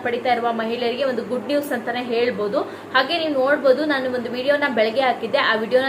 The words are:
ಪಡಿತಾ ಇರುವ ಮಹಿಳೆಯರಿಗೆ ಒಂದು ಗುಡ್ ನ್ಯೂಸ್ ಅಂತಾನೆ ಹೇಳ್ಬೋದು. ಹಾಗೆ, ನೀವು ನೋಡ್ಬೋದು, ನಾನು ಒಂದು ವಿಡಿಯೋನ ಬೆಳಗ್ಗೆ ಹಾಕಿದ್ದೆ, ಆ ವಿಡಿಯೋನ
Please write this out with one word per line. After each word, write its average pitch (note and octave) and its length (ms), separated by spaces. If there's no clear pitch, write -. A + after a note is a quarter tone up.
ಪಡಿತಾ A#3+ 300
ಇರುವ A#3 200
ಮಹಿಳೆಯರಿಗೆ A#3 500
ಒಂದು A#3+ 200
ಗುಡ್ A3+ 240
ನ್ಯೂಸ್ C#4+ 240
ಅಂತಾನೆ A#3+ 320
ಹೇಳ್ಬೋದು. A#3 580
ಹಾಗೆ, C4+ 560
ನೀವು D#4+ 160
ನೋಡ್ಬೋದು, C4+ 520
ನಾನು C4 260
ಒಂದು A#3+ 200
ವಿಡಿಯೋನ C#4 380
ಬೆಳಗ್ಗೆ A3+ 320
ಹಾಕಿದ್ದೆ, A#3+ 360
ಆ A3+ 180
ವಿಡಿಯೋನ A3+ 340